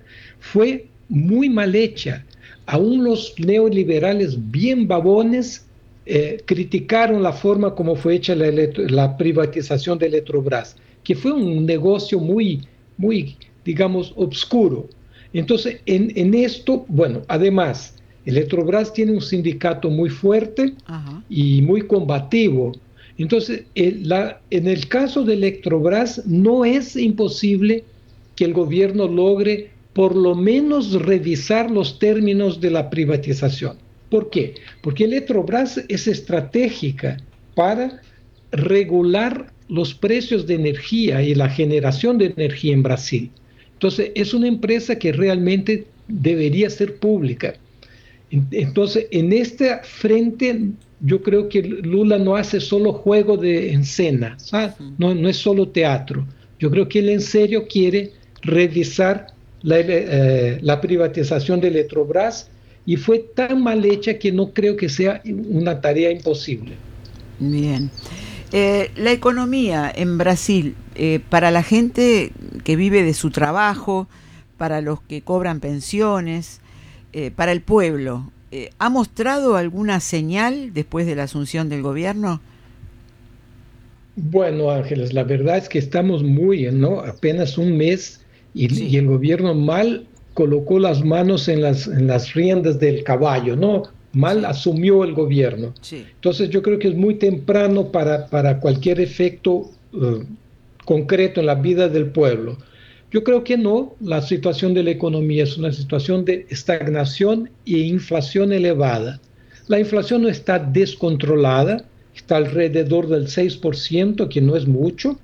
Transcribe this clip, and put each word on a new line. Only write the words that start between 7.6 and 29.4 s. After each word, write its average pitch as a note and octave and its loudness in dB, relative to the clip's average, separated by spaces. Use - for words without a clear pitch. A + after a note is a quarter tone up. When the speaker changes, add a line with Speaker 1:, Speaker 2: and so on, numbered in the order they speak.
Speaker 1:
como E3 0
fue E3 0
hecha F3 0
la D#3 2
electro-, D3 0
la C3+ 2
privatización D#3 0
de E3 2
Eletrobras, C#3+ -2
que F3+ 0
fue B3+ -2
un F3 0
negocio F#3 0
muy, F3+ 0
muy, F#3 -2
digamos, F#3 -2
obscuro. E3+ 0
Entonces, A3 -2
en, G3+ 2
en F3+ 2
esto, B3 0
bueno, C#3+ 0
además, F3 0
Eletrobras E3+ 0
tiene A3 0
un G3+ 0
sindicato E3 -2
muy D#3+ 0
fuerte A3 0
Speaker 2:
Ajá. D#3+ -14
Speaker 1:
y C#3+ 4
muy G3 4
combativo. D3 0
Entonces, A3 -2
el, F3+ 0
la, F#3+ -2
en F3+ 0
el D#3+ -2
caso C4+ 0
de G#3+ 2
Electrobras, G3 0
no G#3 4
es C4 0
imposible G#3+ 0
que F3+ 0
el E3+ 0
gobierno F3+ 0
logre G3+ 0